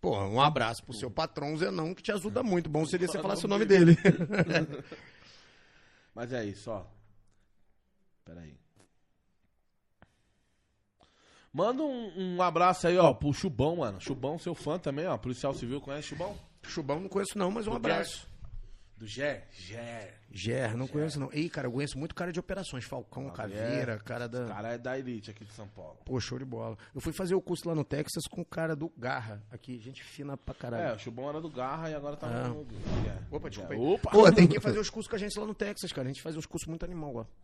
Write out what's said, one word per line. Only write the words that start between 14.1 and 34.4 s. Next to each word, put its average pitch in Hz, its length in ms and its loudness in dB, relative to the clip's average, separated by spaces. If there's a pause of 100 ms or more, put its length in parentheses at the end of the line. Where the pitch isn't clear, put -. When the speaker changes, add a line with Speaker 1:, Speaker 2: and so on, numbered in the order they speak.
Speaker 2:
seu 170 160 -6
fã 151 240 -4
também, 151 280 -4
ó. 156 100 -2
Policial 123 380 -4
Civil, 123 260 -6
conhece 139 280 -10
Chubão? 175 300 -8 (240)
Speaker 1:
Chubão 147 380 -4
não 196 80 -8
conheço 202 300 -4
não, 180 120 2
mas 220 160 -4
um 214 40 -4
Speaker 2:
Do - 60 -2
Speaker 1:
abraço. - 520 -2
Speaker 2:
Ger. - 0 - (680)
Do 113 80 -14
Ger. 127 440 -6
Ger. 113 640 -14 (160)
Speaker 1:
Ger, 113 460 -2
não 127 80 -4
Speaker 2:
Ger. 131 80 -10
Speaker 1:
conheço 147 260 -2
não. 135 140 -6
Ih, 151 160 -2
cara, 139 180 -6
eu 123 60 -4
conheço 139 260 -4
muito 156 160 -8
cara 175 160 -6
de 175 80 -4
operações. 175 460 -8
Falcão, 131 440 -10
Speaker 2:
Ah, - 40 -12
Speaker 1:
Caveira, 113 640 -4
Speaker 2:
é. 107 40 -8
Speaker 1:
cara 120 300 -8
da 123 140 -6
Speaker 2:
Os 120 60 -6
cara 107 260 -8
é 123 40 -8
da 127 200 -6
elite 120 320 -8
aqui 104 140 -16
de 104 80 -20
São 107 160 -16
Paulo. 78 360 -18
Speaker 1:
Pô, 127 160 -2
show 127 180 -6
de 131 60 -8
bola. 113 320 -8 (180)
Eu 139 60 -10
fui 160 120 -4
fazer 185 220 -2
o 185 60 4
curso - 260 -6
lá 170 80 -2
no 151 100 0
Texas 151 440 -4
com - 140 -10
o - 20 -6
cara 160 320 -4
do 160 220 -8
Garra, 117 520 -6
aqui, 123 280 -12
gente 123 240 -16
fina 143 340 -12
pra - 180 -10
caralho. 123 360 -4
Speaker 2:
É, 113 40 -2
o 104 40 -12
Chubão 120 320 -8
era 151 100 -6
do 165 80 -10
Garra 147 400 -6
e 156 60 -6
agora 143 220 -8
tá - 100 -10
Speaker 1:
Ah. 123 220 -4
Speaker 2:
no 143 200 -8
Ger. - 600 -2
Speaker 1:
Opa, 156 180 -6
desculpa - 240 -10
aí. - 80 -2
Speaker 2:
Ger. 131 80 2
Opa. - 220 2
Speaker 1:
Pô, 202 220 12
tem 175 140 12